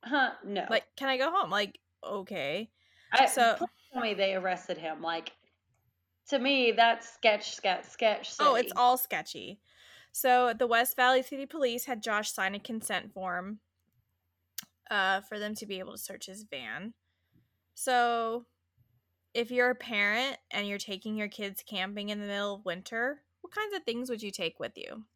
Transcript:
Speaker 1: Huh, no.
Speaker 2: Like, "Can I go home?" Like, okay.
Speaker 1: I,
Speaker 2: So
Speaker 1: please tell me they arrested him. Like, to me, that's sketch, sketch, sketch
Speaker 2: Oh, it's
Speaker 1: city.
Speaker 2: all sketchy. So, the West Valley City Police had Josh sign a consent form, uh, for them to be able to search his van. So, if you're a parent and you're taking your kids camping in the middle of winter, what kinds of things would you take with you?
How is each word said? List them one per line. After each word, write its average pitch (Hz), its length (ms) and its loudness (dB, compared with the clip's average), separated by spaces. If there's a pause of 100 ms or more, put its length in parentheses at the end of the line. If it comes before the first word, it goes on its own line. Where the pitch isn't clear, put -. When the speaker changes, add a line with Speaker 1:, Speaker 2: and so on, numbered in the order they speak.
Speaker 1:
Huh, 254 280 2 (120)
no. 196 240 -4
Speaker 2:
Like, - 160 0 (120)
"Can 269 120 -4
I 262 80 2
go 269 140 2
home?" 359 200 0
Like, 202 280 -2 (260)
okay. 190 680 -6 (420)
Speaker 1:
I, 262 140 8
Speaker 2:
So 233 300 4
Speaker 1:
please 349 120 -4 (240)
tell 254 100 -4
me 220 120 0
they 196 200 2
arrested 185 420 -4
him. 156 240 -8
Like, 165 320 -6 (960)
to 277 100 2
me, 254 340 4
that's 226 420 6
sketch, 208 400 2
sketch, - 340 0
sketch - 520 0
Speaker 2:
Oh, 285 160 6
it's 233 120 2
Speaker 1:
city. - 80 -10
Speaker 2:
all 247 220 6
sketchy. 160 600 -6 (540)
So, 247 400 4
the 233 140 2
West 240 280 4
Valley 254 280 6
City 269 240 -6
Police 254 400 -2
had 233 160 -6
Josh 214 280 -2
sign 190 240 -2
a 208 60 -6
consent 214 540 -6
form, 190 460 -6 (1300)
uh, 196 320 2
for 214 160 -10
them 208 160 -6
to 214 120 -10
be 202 120 -8
able 185 140 -10
to - 60 -16
search - 280 -12
his 196 160 -16
van. 143 500 -10 (840)
So, 240 680 0 (880)
if 233 180 -2
you're 247 200 4
a 240 40 2
parent 233 640 0 (140)
and 202 180 -2
you're 202 80 -4
taking 208 400 -6
your 208 120 -4
kids 202 380 -8
camping 202 440 -6
in 208 100 -4
the 208 60 -8
middle 202 300 -2
of 202 100 -8
winter, 233 560 -4 (180)
what 359 140 -18
kinds 415 200 -4
of 370 100 -4
things 240 240 -4
would 226 140 -6
you 208 80 -6
take 170 300 -6
with - 160 -6
you? - 280 -12 (100)